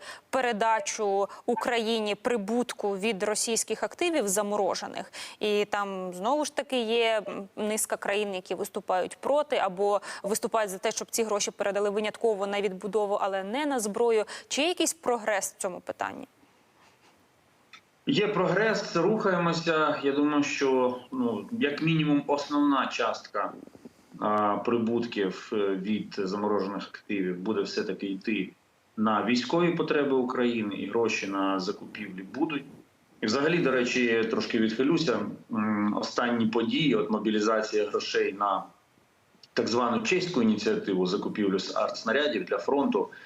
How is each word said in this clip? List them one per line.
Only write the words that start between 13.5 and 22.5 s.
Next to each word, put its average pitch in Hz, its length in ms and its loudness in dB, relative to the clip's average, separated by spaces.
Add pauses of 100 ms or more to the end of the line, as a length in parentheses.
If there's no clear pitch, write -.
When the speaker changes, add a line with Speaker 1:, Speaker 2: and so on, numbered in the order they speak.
Speaker 1:
на 269 140 0
зброю. 220 460 2 (220)
Чи - 140 -2
є 311 60 2
якийсь 339 260 0
прогрес 214 640 -2
в - 40 -12
цьому 180 180 -6
питанні? - 480 -8 (1800)
Speaker 2:
Є 190 220 2
прогрес, 185 680 2
рухаємося. 170 1080 2
Я 139 80 4
думаю, 147 320 4
що, 131 560 2 (120)
ну, 117 400 -2
як 143 300 -2
мінімум, 151 460 2
основна 143 600 2